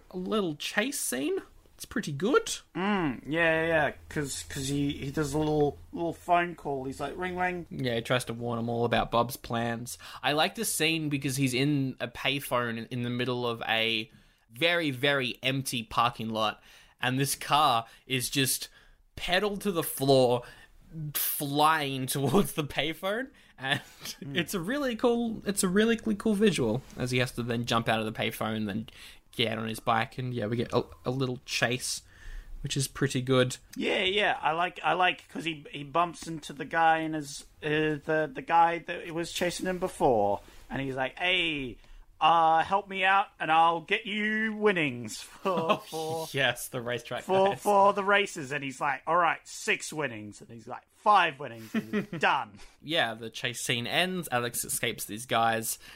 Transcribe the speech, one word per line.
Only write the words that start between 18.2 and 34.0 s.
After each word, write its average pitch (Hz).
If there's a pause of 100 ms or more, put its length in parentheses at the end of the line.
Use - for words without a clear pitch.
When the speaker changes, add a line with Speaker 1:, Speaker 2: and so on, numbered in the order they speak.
Speaker 1:
just - (460)
pedal 202
to 202
the 165
floor, 127 (720)
flying 143
<laughs> -
towards 139
the 156
payphone, 185 (300)
and 135 (440)
Speaker 2:
Mm. 139
Speaker 1:
it's 175
a 185
really 254
cool, 233
it's 196
a 196
really 220
cool, 220
cool 214
visual, 151 (140)
as 127
he 127
has 123
to 123
then 117
jump 117
out 113
of 110
the 107
payphone, 110
then 101 (440)
get 113
on 113
his 110
bike, 117
and 127
yeah, 113
we 117
get 117
a, - (220)
a 131
little 127
chase, - (600)
which -
is 139
pretty 135
good. 127 (200)
Speaker 2:
Yeah, 269